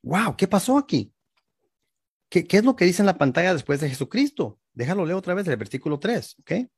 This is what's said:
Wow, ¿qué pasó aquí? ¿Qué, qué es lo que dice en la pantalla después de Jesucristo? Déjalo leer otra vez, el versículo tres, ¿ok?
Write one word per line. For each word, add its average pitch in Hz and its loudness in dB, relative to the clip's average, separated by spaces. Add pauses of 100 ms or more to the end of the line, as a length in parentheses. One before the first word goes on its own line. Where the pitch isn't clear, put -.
Wow, 165 -2
¿qué 190 0
pasó 247 2
aquí? 147 -2 (1160)
¿Qué, 170 0
qué 190 2
es 214 4
lo 262 4
que - 2
dice 180 2
en 202 4
la 185 2
pantalla 165 2
después 143 -2
de 151 -2
Jesucristo? 143 -4 (140)
Déjalo 160 -2
leer 175 -2
otra 185 -4
vez, 190 -4
el 135 0
versículo 127 -6
tres, 202 -4
¿ok? 226 -4 (100)